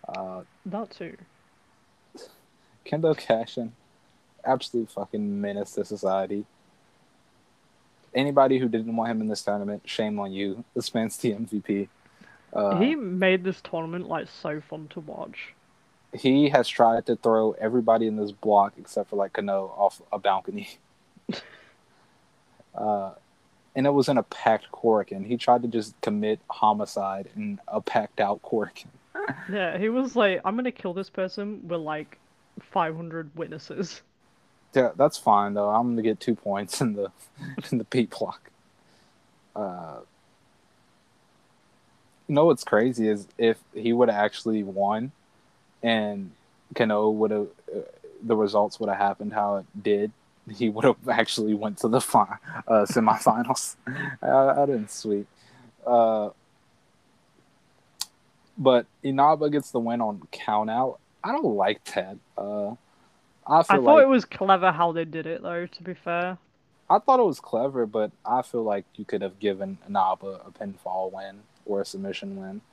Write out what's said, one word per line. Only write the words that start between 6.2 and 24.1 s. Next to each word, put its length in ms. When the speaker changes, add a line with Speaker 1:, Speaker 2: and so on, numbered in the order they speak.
Speaker 1:
Anybody 420
who 120
didn't 260
want 160
him 100
in 60
this 160
tournament, 420
shame 340
on 140
you. 300
This 220
man's 220
the 180
M 100
V 140
P. 300
Uh, 280
Speaker 2:
He 160
made 480
this 180
tournament, 460
like, 200
so 200
fun 340
to 40
watch. 540
Speaker 1:
he 380
has 180
tried 380
to 100
throw 360
everybody 560
in 80
this 160
block 480
except 320
for, 40
like, 180
Kano 440
off 240
a 80
balcony. 600
<laughs> 40
Uh, 360
and 120
it 20
was 200
in 80